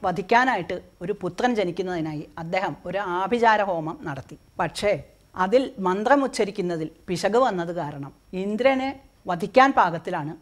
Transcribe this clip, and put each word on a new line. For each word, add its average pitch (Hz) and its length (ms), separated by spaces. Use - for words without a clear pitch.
വധിക്കാനായിട്ട് 190 800
ഒരു 196 200
പുത്രൻ 226 340
ജനിക്കുന്നതിനായി 175 800
അദ്ദേഹം 170 380
ഒരു 180 120
ആഭിചാര 202 640
ഹോമം 165 380
നടത്തി. 139 360
പക്ഷേ 175 440
അതിൽ 220 440
മന്ത്രം 214 440
ഉച്ചരിക്കുന്നതിൽ 180 640
പിശക് 190 240
വന്നത് 190 440
കാരണം 143 380
ഇന്ദ്രനെ 262 640
വധിക്കാൻ 208 460
പാകത്തിലാണ് 170 680